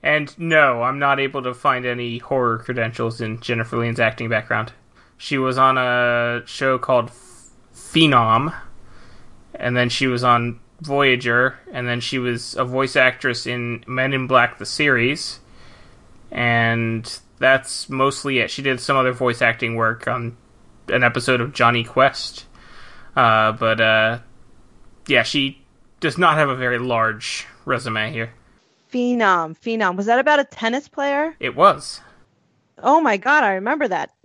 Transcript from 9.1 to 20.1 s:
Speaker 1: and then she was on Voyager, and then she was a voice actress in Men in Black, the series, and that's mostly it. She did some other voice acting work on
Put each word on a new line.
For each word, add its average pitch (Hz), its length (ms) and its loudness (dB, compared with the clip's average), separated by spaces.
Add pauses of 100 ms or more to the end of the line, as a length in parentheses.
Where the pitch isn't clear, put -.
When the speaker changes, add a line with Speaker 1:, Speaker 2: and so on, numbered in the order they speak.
Speaker 1:
and 123 240 -4
then 123 120 2
she 131 180 0
was 123 160 -2
on 120 360 2 (220)
Voyager, 127 760 2 (120)
and 123 160 -6
then 120 120 -2
she 127 180 -6
was 123 380 -4
a 127 100 0
voice 127 300 -2
actress 127 500 0
in 120 400 -6
Men 131 280 -2
in 131 120 -2
Black, 123 320 2
the - 80 -12
series, 139 760 0 (920)
and 117 880 -2 (200)
that's 131 500 0
mostly 135 500 0
it. 110 120 -2
She - 100 -10
did 131 180 -2
some 139 180 0
other 127 140 2
voice 123 300 0
acting 117 340 0
work 113 320 -2
on 120 280 -6 (520)